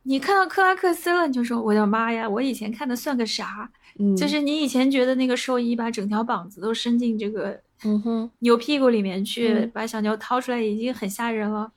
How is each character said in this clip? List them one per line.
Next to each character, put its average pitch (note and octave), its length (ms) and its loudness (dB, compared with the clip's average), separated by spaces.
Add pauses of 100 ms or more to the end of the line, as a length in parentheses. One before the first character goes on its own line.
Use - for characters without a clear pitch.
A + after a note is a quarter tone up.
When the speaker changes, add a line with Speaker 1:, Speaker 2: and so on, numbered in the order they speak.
Speaker 1:
你 C4+ 160 0
看 F4+ 160 2
到 F#4+ 120 6
克 F4+ 140 -2
拉 F#4+ 140 6
克 F#4 180 2
森 F4 220 0
了， E4+ 140 2
你 C4+ 40 -2
就 B3 120 0
说 A#3 180 -2
：“我 G#3+ 100 2
的 G#3+ 140 4
妈 A3+ 260 2
呀， A3+ 160 -2
我 G#3 140 0
以 C4+ 100 0
前 G#3+ 200 -6
看 C4 160 -6
的 B3 80 -2
算 C4+ 200 -4
个 A#3 80 0
啥？” G#3+ 460 -8 (300)
Speaker 2:
嗯。 G3+ 160 4
Speaker 1:
就 F#3+ 100 2
是 D4 140 0
你 D4 200 0
以 D4 60 2
前 C4 240 2
觉 C4 140 4
得 C4 100 2
那 B3+ 100 2
个 B3+ 120 2
兽 B3+ 200 -2
医 A#3+ 200 0
把 A#3 120 -4
整 G#3 200 -4
条 G#3+ 160 0
膀 G3+ 260 -4
子 - 100 -20
都 A3 140 -2
伸 A#3+ 240 0
进 A#3 180 2
这 G#3+ 140 -4
个 G3+ 300 -6 (240)
Speaker 2:
嗯 G#3+ 180 2
哼。 A3+ 260 -2 (120)
Speaker 1:
牛 A#3+ 160 6
屁 C#4 240 -2
股 C4 80 6
里 A3+ 120 4
面 F#3+ 240 -2
去， A3+ 280 0
Speaker 2:
嗯。 A3 200 0
Speaker 1:
把 A3 140 -6
小 A3+ 140 -6
牛 G#3 160 0
掏 B3 240 -2
出 B3+ 100 -6
来 A#3+ 100 -2
已 G#3+ 160 0
经 A#3 160 -2
很 G#3+ 160 -6
吓 A#3 220 -4
人 G#3+ 180 -2
了。 G#3+ 280 -4